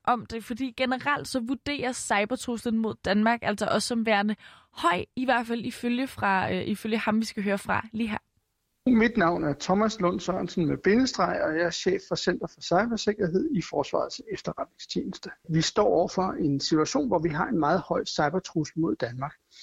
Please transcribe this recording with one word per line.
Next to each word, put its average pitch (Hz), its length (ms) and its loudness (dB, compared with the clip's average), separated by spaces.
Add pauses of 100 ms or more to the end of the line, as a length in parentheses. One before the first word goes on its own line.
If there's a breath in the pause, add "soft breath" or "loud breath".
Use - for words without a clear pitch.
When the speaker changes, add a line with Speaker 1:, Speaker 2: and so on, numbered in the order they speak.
Speaker 1:
om 240 220 0
det, 226 180 -10
fordi 254 320 -6
generelt 262 520 -2
så 262 120 -2
vurderes 254 560 -4
cybertruslen 226 840 -2
mod 220 160 -2 (100)
Danmark 220 380 4
altså 208 240 -2
også - 220 0
som 226 180 -2
værende 208 300 2 (360 loud breath)
høj, 349 320 0 (120)
i 254 80 -4
hvert 240 220 2
fald 233 180 -4
ifølge 247 420 -2
fra, 196 460 0
øh, 185 100 -2
ifølge 214 360 -2
ham, 214 220 2
vi 220 40 -2
skal 214 180 -6
høre 202 160 0
fra - 340 -2
lige 220 160 -2
her. 208 100 -4 (680)
Speaker 2:
Mit 233 300 6
navn 175 280 4
er 143 160 0
Thomas 214 400 2
Lund 180 200 2
Sørensen 180 460 -2
med 139 180 2
bindestreg, 196 580 2
og 156 160 0
jeg 175 80 2
er 170 40 -2
chef 185 380 0
for 180 60 -2
Center 175 400 0
for - 60 -20
Cybersikkerhed 208 960 0
i 165 140 2
Forsvarets - 520 -2 (100)
Efterretningstjeneste. - 1000 -8 (180)
Vi 160 140 2
står 208 240 2
overfor 180 360 2 (100)
en 143 280 0
situation, 160 480 2
hvor 185 100 2
vi 160 100 0
har 156 180 -2
en 214 120 0
meget 156 300 2
høj - 160 0
cybertrussel 160 720 -2
mod 160 180 0
Danmark. 127 380 -6 (280 loud breath)